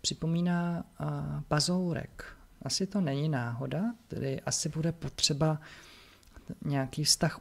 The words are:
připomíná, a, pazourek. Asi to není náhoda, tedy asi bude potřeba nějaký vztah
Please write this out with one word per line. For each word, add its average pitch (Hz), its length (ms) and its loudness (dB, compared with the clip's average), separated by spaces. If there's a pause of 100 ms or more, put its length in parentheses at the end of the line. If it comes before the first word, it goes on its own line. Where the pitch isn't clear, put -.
připomíná, 170 800 0 (160)
a, 147 480 -4
pazourek. 175 880 0 (240)
Asi 190 260 0
to 202 140 0
není 143 280 2
náhoda, 131 520 0 (260)
tedy 135 340 -2
asi - 280 0
bude 160 220 0
potřeba 151 720 2 (1040)
nějaký 143 380 0
vztah - 380 4